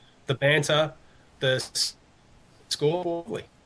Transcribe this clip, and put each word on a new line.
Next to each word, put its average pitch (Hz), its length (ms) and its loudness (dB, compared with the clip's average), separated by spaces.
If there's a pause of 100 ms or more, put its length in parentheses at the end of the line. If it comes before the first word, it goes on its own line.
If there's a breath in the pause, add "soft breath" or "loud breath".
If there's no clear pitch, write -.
(280 soft breath)
the 135 80 0
banter, 147 580 2 (460 soft breath)
the 131 160 2
s-, - 400 -4 (760)
score. 170 720 -2 (240)